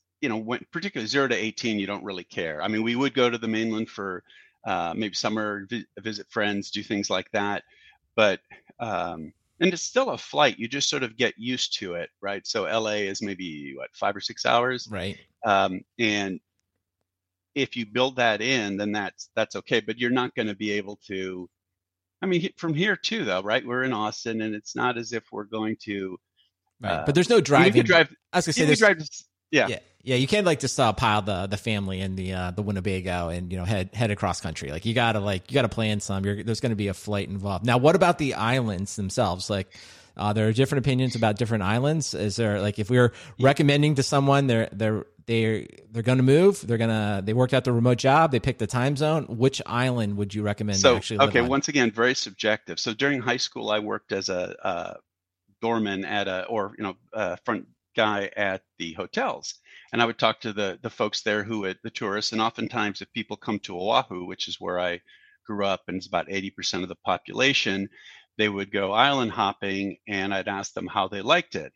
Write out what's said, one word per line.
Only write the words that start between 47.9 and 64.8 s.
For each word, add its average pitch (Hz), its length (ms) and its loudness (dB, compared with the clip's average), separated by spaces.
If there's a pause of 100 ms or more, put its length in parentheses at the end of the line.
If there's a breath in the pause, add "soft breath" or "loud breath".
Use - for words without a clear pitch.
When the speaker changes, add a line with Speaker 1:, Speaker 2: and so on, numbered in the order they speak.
Speaker 2:
job, 143 360 6
they 117 80 2
picked - 180 -2
the 107 80 0
time 131 300 0
zone, 156 280 0
which 120 400 0
island 117 540 0
would 101 160 -4
you 107 80 -2
recommend 101 380 0
Speaker 1:
So, 135 100 10
Speaker 2:
they 117 60 8
actually 104 220 -2
live 139 120 6
Speaker 1:
okay, 123 100 4
Speaker 2:
on? 123 80 4
Speaker 1:
once 139 200 0
again, 131 220 4
very 117 240 4
subjective. 104 640 -2
So 117 140 -4
during 139 280 0
high 123 180 0
school, 113 320 -6
I 107 80 2
worked 107 340 -6
as 98 160 -2
a, 90 340 -4
a 87 340 -4 (680)
doorman 104 420 0
at 101 240 -2
a, 92 180 -4
or, 107 300 -4
you 107 80 -8
know, 95 120 -6 (160)
a 92 260 -4
front - 280 -2 (300)
guy 104 400 0
at 98 260 -2 (160)
the 82 140 -8
hotels. 98 640 -6 (380 loud breath)
And 117 100 2
I - 20 4
would 117 140 -2
talk 110 220 0
to 113 120 -6
the, 98 300 -4
the 120 80 -8
folks - 320 -4
there 104 200 0
who 107 220 -6
had, 95 180 -6
the 113 80 -12
tourists. 104 420 -4
And 110 100 0
oftentimes 113 580 -4
if 98 120 -14
people 107 240 -8
come 107 240 -6
to 92 180 -12
Oahu, 98 480 -2
which 92 220 -10
is - 120 -12
where 90 180 -4
I 87 220 -4 (460 soft breath)